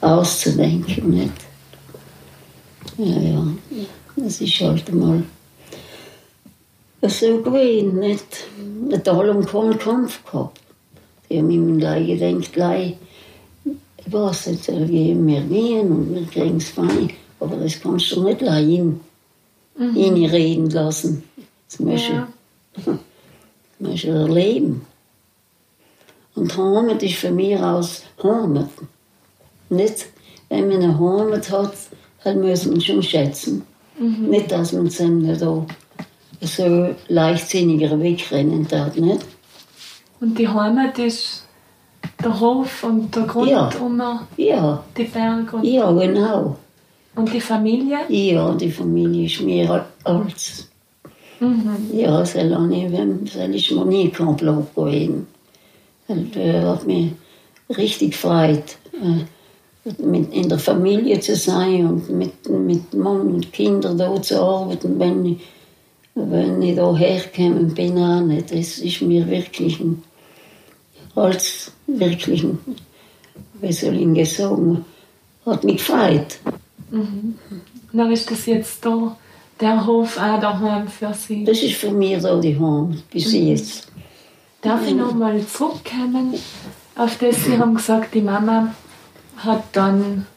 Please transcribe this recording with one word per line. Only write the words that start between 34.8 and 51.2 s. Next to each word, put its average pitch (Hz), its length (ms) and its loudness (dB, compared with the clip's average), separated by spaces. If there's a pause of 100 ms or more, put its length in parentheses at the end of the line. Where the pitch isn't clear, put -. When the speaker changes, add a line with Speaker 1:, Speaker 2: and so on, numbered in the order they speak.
Speaker 1:
es - 140 -4
einem 170 200 4
nicht 160 220 0
auch 160 220 -2 (760)
so 175 480 2 (180)
leichtsinniger 165 920 2
wegrennen 156 680 0
darf, 147 280 -2
nicht? 170 300 2 (920)
Speaker 2:
Und 226 180 0
die 233 100 2
Heimat 214 520 0
ist - 460 -4 (760)
der 214 160 0
Hof 254 440 0
und 220 320 0
der 226 80 2
Grund 240 260 2
Speaker 1:
Ja. 277 200 4 (100)
Speaker 2:
um 240 220 -2 (360)
Speaker 1:
Ja. 156 460 2 (140)
Speaker 2:
die 233 60 -2
Berge 226 540 -2
und 220 60 -2
Speaker 1:
Ja, 226 280 4
genau. 190 680 2 (580)
Speaker 2:
und 226 180 0
die 233 80 -2
Familie? 233 580 0 (100)
Speaker 1:
Ja, 175 440 2
die 170 180 0
Familie 170 540 0
ist - 160 -4
mir 87 280 2
al-, - 160 0 (180)
alles. - 640 -4 (720)